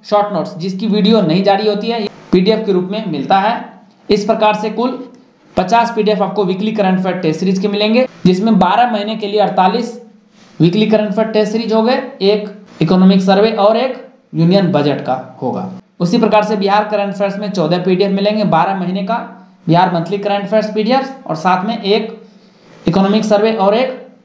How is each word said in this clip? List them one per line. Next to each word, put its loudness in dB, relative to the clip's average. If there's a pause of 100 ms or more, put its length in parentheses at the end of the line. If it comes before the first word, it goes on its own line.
शॉर्ट 0
नोट्स, -6
जिसकी -6
वीडियो 4
नहीं 2
जारी 2
होती -2
है, -4 (260)
पीडीएफ़ 2
के -2
रूप -2
में -6
मिलता 0
है। 0 (560)
इस 2
प्रकार 2
से -6
कुल -2 (640)
पचास 0
पीडीएफ़ 0
आपको -2
वीकली -2
करंट 0
अफेयर -4
टेस्ट -2
सीरीज 0
के -2
मिलेंगे, 0 (200)
जिसमें 4
बारह 2
महीने -4
के -6
लिए 0
अड़तालीस 0 (680)
वीकली 4
करंट 2
अफेयर 0
टेस्ट 0
सीरीज -2
हो 2
गए, 2 (260)
एक -2
इकोनॉमिक 4
सर्वे 4
और 2
एक -2 (400)
यूनियन 2
बजट 0
का -4 (260)
होगा। -6 (300)
उसी 0
प्रकार 4
से -2
बिहार 0
करंट -2
अफेयर्स -4
में -6
चौदह 0
पीडीएफ़ 0
मिलेंगे, 0
बारह 0
महीने -4
का -4 (520)
बिहार 4
मंथली -4
करंट -2
अफेयर्स -2
पीडीएफ़ 0 (180)
और -4
साथ 0
में -4
एक -2 (680)
इकोनॉमिक 2
सर्वे 2
और 2
एक -2 (300)